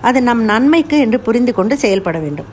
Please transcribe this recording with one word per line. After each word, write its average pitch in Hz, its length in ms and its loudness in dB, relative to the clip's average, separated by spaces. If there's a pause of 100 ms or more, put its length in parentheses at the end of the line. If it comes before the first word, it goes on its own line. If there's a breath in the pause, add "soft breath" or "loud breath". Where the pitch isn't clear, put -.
அது 254 200 2
நம் 240 220 0
நன்மைக்கு 294 560 2
என்று 240 200 2
புரிந்து 233 340 0
கொண்டு 220 240 -2
செயல்பட 190 420 -2
வேண்டும். 151 340 -8